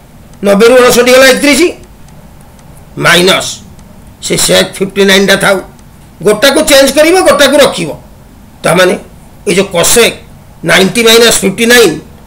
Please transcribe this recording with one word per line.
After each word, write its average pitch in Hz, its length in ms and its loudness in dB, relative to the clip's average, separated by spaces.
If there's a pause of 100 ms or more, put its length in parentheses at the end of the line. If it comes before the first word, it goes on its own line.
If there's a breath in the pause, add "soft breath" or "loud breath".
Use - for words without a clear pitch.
(480)
ନବେରୁ 208 340 4
ଅଣଷଠି 247 340 2
ଗଲା 262 180 4
ଏକତିରିଶ, 285 280 0 (1400)
ମାଇନସ୍ 175 440 0 (760)
ସେ 175 100 -6 (120)
sec 185 180 0 (120)
ଫିଫ୍ଟି 190 320 -6
ନାଇନ୍ଟା 196 340 0
ଥାଉ, 190 140 0 (680)
ଗୋଟାକୁ 277 340 0 (100)
ଚେଞ୍ଜ 277 280 2
କରିବ, 320 180 2 (120)
ଗୋଟାକୁ 277 360 2
ରଖିବ। 175 260 -4 (760)
ତାମାନେ 180 300 0 (560)
ଏ - 80 -2
ଯେଉଁ 196 180 -2
cosec 190 360 0 (580)
ନାଇଣ୍ଟି 185 380 0
ମାଇନସ୍ 226 360 2
ଫିଫ୍ଟି 196 300 -4
ନାଇନ୍, 208 220 2 (320)